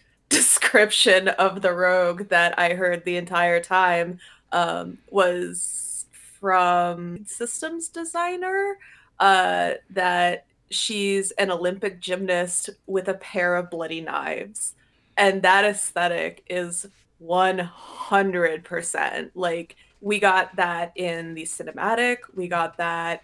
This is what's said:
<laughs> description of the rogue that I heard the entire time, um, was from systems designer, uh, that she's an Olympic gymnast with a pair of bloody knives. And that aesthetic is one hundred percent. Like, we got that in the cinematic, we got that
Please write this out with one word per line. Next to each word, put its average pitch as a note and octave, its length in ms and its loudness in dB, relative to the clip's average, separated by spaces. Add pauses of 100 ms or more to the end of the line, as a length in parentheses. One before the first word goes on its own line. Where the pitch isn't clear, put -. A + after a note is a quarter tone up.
(140)
<laughs> - 160 -12
description G#3+ 1000 4
of F#3+ 320 0
the F3+ 120 2
rogue F3+ 560 2
that F3 280 4
I F3 160 4
heard F3+ 300 -2
the F3 140 -2
entire F3 440 2
time, F3+ 580 2 (320)
um, F3 460 -2 (120)
was F3+ 1000 -2
from F3 1120 0
systems D#4+ 640 -8
designer, F4+ 880 -4 (420)
uh, F3+ 520 4 (180)
that F3+ 560 0 (240)
she's G3+ 600 -2
an G3 200 0
Olympic F3+ 480 -4
gymnast F3+ 720 -2 (180)
with F#3+ 200 -4
a F#3+ 80 0
pair F3+ 400 -2
of F3 160 -4
bloody E3 300 -6
knives. D#3 720 -6 (440)
And G3 260 4
that G3 220 6
aesthetic E3+ 840 -2
is F3 380 -6 (320)
one F#3 400 2
hundred F3 1040 0
percent. - 720 -4
Like, E3+ 400 -4 (260)
we G3+ 180 -2
got F#3 380 2
that F3 380 -2
in E3 380 -6
the D#3+ 100 -12
cinematic, A3+ 720 -4 (180)
we F3+ 120 -6
got E3 300 -4
that E3+ 460 -4